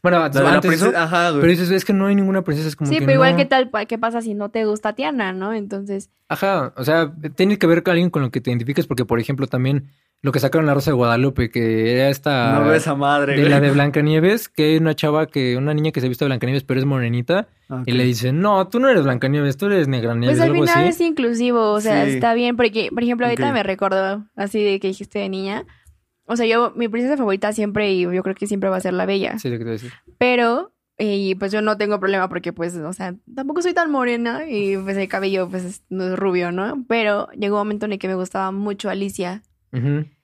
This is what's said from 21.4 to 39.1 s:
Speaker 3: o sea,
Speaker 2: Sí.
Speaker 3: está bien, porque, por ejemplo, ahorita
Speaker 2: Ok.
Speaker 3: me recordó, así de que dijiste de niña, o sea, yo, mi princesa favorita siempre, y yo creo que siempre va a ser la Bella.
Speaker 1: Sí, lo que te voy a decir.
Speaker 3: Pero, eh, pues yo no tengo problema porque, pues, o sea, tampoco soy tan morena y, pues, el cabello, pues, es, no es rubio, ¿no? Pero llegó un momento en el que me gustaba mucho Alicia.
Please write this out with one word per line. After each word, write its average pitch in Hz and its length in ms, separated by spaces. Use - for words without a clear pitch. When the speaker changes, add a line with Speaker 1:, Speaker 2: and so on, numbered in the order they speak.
Speaker 3:
o 208 80
sea, 208 240
Speaker 2:
Sí. 139 80
Speaker 3:
está 175 220
bien, 240 220
porque, 220 360
por 233 100
ejemplo, 240 240
ahorita 240 220
Speaker 2:
Ok. 277 60
Speaker 3:
me 220 100
recordó, 190 600
así 208 260
de 202 180
que 196 80
dijiste 196 320
de 196 80
niña, 196 360
o 226 80
sea, 233 100
yo, 226 280
mi 233 140
princesa 247 280
favorita 208 360
siempre, 208 400
y 185 100
yo 180 220
creo 190 100
que 208 140
siempre 196 200
va 190 100
a - 20
ser 185 140
la 185 120
Bella. 196 320
Speaker 1:
Sí, 143 100
lo 120 60
que 117 40
te 117 60
voy 117 60
a - 40
decir. 120 180
Speaker 3:
Pero, 247 540
eh, 196 400
pues 196 140
yo 214 100
no 214 140
tengo 208 240
problema 190 280
porque, 175 240
pues, 170 220
o 165 180
sea, 180 220
tampoco 277 280
soy 349 120
tan 339 180
morena 240 560
y, 202 300
pues, 190 180
el 196 120
cabello, 190 400
pues, 185 160
es, 180 240
no 185 160
es 185 140
rubio, 180 320
¿no? 220 380
Pero 214 420
llegó 202 260
un 208 40
momento 208 260
en 208 60
el 202 80
que 185 80
me 190 80
gustaba 190 340
mucho 202 400
Alicia. 190 520